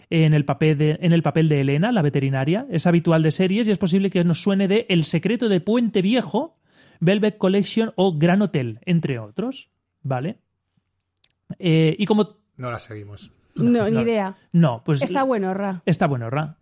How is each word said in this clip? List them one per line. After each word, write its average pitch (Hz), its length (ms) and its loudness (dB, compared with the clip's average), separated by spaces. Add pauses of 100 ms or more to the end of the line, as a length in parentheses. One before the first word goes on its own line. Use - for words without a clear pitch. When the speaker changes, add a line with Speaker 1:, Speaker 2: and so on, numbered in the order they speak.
(100)
Speaker 1:
en 160 240 4
el 147 100 2
papel 156 320 0
de, 151 240 0
en 170 120 2
el 165 100 4
papel 160 260 2
de 147 120 2
Elena, 143 320 0
la 208 100 0
veterinaria. 143 680 0
Es 165 160 0
habitual 165 360 2
de 156 100 2
series 196 360 0
y - 20 2
es 190 80 0
posible 196 320 0
que 185 140 0
nos 175 180 0
suene 196 260 0
de 208 220 0
El 170 140 2
secreto 214 440 -2
de 185 120 2
Puente 214 420 0
Viejo, 226 560 -2 (420)
Velvet 208 380 0
Collection 202 580 0
o 180 220 0
Gran 175 240 2
Hotel, 123 420 -4
entre 160 340 -2
otros. 190 520 -10 (320)
¿Vale? 135 380 -6 (1200)
Eh, 160 400 2
y 202 80 0
como 214 300 0 (200)
Speaker 2:
No 123 140 -10
la 117 100 -10
seguimos. 104 520 -18 (220)
Speaker 3:
No, 233 320 2
ni 220 100 0
Speaker 1:
No. 226 60 0
Speaker 3:
idea. 214 340 -2 (160)
Speaker 1:
No, 143 320 2
pues 143 180 0
Speaker 3:
Está 277 220 -2
buenorra. 196 640 -4
Speaker 1:
Está 175 200 0
buenorra, 139 560 -6